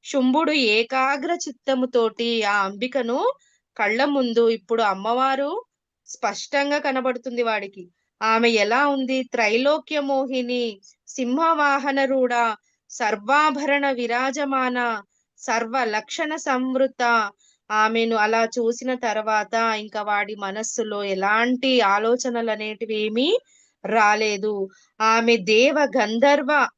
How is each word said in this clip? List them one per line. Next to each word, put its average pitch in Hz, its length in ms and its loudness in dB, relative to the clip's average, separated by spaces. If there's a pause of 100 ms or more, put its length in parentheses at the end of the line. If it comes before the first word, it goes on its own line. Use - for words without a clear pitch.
శుంభుడు 277 480 0
ఏకాగ్ర 262 840 0 (100)
చిత్తముతోటి 233 960 -2
ఆ 202 220 2
అంబికను 254 680 -2 (440)
కళ్ళ 226 280 0
ముందు, 240 440 2
ఇప్పుడు 226 320 -2
అమ్మవారు 262 840 -2 (400)
స్పష్టంగా 277 720 -2
కనబడుతుంది 254 680 -2
వాడికి. 202 440 -4 (340)
ఆమె 226 280 4
ఎలా 226 380 2
ఉంది? 262 360 0
త్రైలోక్య 254 760 0
మోహిని, 247 800 -4 (280)
సింహవాహన 277 1000 0
రూఢ, 262 240 0 (600)
సర్వాభరణ 277 1000 0
విరాజమాన, 247 1080 -2 (360)
సర్వ 233 460 -2
లక్షణ 226 520 -4
సంవృత. 254 960 0 (400)
ఆమెను 226 440 2
అలా 220 300 2
చూసిన 240 480 -2
తర్వాత 214 640 -2
ఇంకా 214 460 -2
వాడి 208 340 -2
మనస్సులో 208 680 -6
ఎలాంటి 233 760 2
ఆలోచనలు 226 720 2
అనేటివి 214 440 -6
ఏమీ 226 420 0 (480)
రాలేదు. 208 840 0 (320)
ఆమె 226 360 4
దేవ 226 420 4
గంధర్వ 269 880 2 (100)